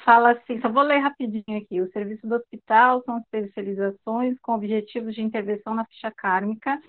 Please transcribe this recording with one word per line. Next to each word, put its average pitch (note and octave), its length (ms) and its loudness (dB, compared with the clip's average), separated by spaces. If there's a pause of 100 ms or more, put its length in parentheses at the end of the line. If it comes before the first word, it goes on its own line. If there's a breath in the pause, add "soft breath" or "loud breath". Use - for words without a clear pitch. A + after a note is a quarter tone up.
fala A#3 300 8
assim, A#3+ 280 -4
só A#3+ 80 0
vou B3 140 4
ler C#4+ 160 4
rapidinho A3 580 -4
aqui. G#3 240 -4
"O F#3 120 -2
serviço G#3+ 340 -8
do A3 80 -2
hospital A#3+ 680 2
são A#3+ 140 -6
especializações G#3 1200 -4
com A#3 100 -4
objetivos A3 640 -4
de A3 80 -6
intervenção G#3+ 520 -6
na A3+ 120 -4
ficha - 240 -12
kármica G#3+ 680 -2 (100)